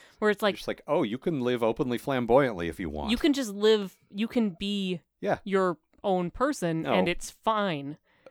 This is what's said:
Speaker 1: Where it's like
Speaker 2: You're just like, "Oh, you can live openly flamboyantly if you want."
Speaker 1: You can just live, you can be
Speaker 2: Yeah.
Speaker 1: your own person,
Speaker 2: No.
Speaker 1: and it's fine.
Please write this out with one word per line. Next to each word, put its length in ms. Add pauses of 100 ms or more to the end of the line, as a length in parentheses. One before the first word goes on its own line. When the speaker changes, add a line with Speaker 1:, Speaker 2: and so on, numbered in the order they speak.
(180)
Speaker 1:
Where 120
it's 120
like 120
Speaker 2:
You're 40
just 100
like, 200
"Oh, 160
you 140
can 220
live 220
openly 360
flamboyantly 720
if 120
you 100
want." 220
Speaker 1:
You 40
can 160
just 220
live, 420 (140)
you 160
can 320
be 420 (200)
Speaker 2:
Yeah. 240
Speaker 1:
your 340 (240)
own 280
person, 520
Speaker 2:
No. 120
Speaker 1:
and 140
it's 220
fine. 680 (320)